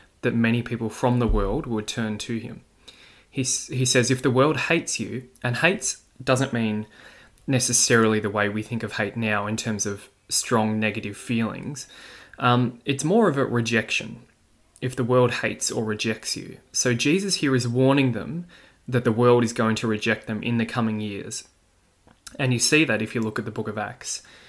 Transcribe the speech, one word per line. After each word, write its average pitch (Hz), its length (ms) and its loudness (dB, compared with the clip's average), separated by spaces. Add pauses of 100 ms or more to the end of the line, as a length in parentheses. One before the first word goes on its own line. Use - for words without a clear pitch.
(220)
that 120 120 0
many 117 280 2
people 117 260 -6
from 123 300 0
the 117 100 2
world 107 380 0
would 107 200 -4
turn 110 300 -4
to 113 220 -6
him. 113 240 -12 (680)
He 135 120 -4
s-, - 240 -2
he 131 180 -2
says, 135 260 4
"If 127 120 0
the 135 80 2
world 135 260 4
hates - 420 -2
you," 113 260 -8 (180)
and 120 160 -2
hates - 400 0 (260)
doesn't 131 300 2
mean 107 320 -2 (600)
necessarily 117 720 4
the 104 120 -2
way 104 180 0
we 104 140 -4
think 113 200 -6
of 107 120 -8
hate - 240 -4
now 107 280 0
in 107 120 -2
terms 107 260 -4
of 101 240 -6 (220)
strong 110 480 0
negative 104 380 -4
feelings. 113 720 -4 (500)
Um, 123 460 2
it's 139 180 -2
more 196 260 4
of 139 80 0
a 135 80 2
rejection, 113 760 -2 (600)
if 127 140 -6
the 135 80 -2
world 123 300 4
hates - 400 -4
or 117 120 -4
rejects 107 520 -4
you. 95 220 -14 (120)
So 123 240 0
Jesus 185 420 2
here 135 200 2
is 117 100 2
warning 131 460 4
them 151 340 -8 (400)
that 123 160 0
the 120 80 4
world 120 320 6
is 113 100 0
going 110 220 2
to 117 140 -2
reject 107 400 -2
them 107 120 -4
in 117 180 -2
the 113 60 2
coming 113 360 -2
years. 101 480 -8 (920)
And 131 140 2
you 117 80 2
see 156 240 4
that 110 180 0
if 107 100 -4
you 120 80 -2
look 110 200 -2
at 107 40 -8
the 107 60 -6
book 107 160 -6
of 104 100 -6
Acts. - 460 -8 (260)